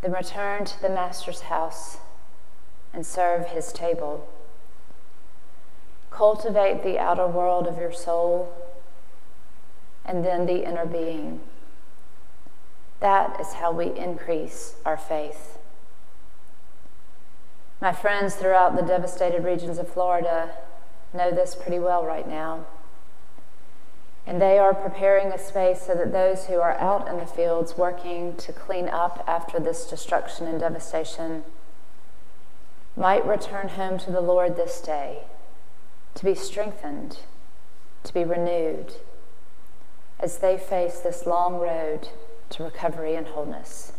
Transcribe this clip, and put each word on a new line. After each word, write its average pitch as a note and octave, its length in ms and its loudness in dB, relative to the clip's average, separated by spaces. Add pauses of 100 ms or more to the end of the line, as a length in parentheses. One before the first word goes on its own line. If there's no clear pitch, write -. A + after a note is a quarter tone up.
then F#3 120 0
return G3+ 520 0
to - 160 -2
the G3 80 2
Master's F3+ 540 0
house E3 560 -2 (920)
and E3+ 120 -2
serve F3 440 2
his E3 240 -2
table. D#3+ 560 0 (1800)
Cultivate G#3 720 4
the F#3+ 160 0
outer F3+ 280 2
world F3+ 420 2
of E3 100 -2
your E3+ 140 -2
soul F3 600 0 (1500)
and F3 200 0
then F3+ 220 2
the F3+ 180 2
inner E3+ 200 0
being. E3 560 0 (1600)
That G3 420 2
is - 140 -2
how E3+ 180 0
we E3+ 240 0
increase - 760 0 (100)
our D#3 120 0
faith. - 600 -2 (2250)
My F#3+ 120 2
friends G3+ 420 2
throughout F#3 420 6
the F3+ 60 2
devastated F3 600 2
regions E3+ 360 0
of E3+ 100 -2
Florida E3+ 600 2 (640)
know F3+ 160 2
this F3 240 2
pretty F3 240 0
well F3 260 2
right D#3+ 240 0
now. D#3+ 380 -2 (1600)
And F3+ 160 2
they G3 160 6
are G3 160 6
preparing G3 580 2
a F#3 60 0
space F#3 480 2
so F#3 80 2
that F3 180 2
those F#3 340 2
who F3+ 140 2
are E3+ 180 2
out F#3+ 300 2
in F3+ 80 -2
the E3+ 100 -2
fields E3+ 520 0
working F3 580 0
to - 160 -2
clean F3+ 360 -2
up - 380 0
after E3+ 320 0
this D#3+ 300 0
destruction - 580 -2
and D#3+ 140 -2
devastation D#3+ 840 -2 (1500)
might F#3+ 280 4
return G3+ 440 0
home F#3 280 0
to F#3 140 -2
the F3+ 100 2
Lord F3+ 360 2
this E3+ 260 0
day, C#3+ 420 -2 (920)
to - 100 -2
be F#3+ 100 4
strengthened, - 840 -2 (840)
to - 80 -2
be F3 120 0
renewed, E3+ 720 0 (1200)
as F3 200 0
they F#3+ 200 2
face F3+ 420 0
this F3 240 0
long F3 340 2
road D#3+ 520 0 (400)
to - 140 -2
recovery D#3+ 500 -2
and E3 140 -2
wholeness. - 720 -2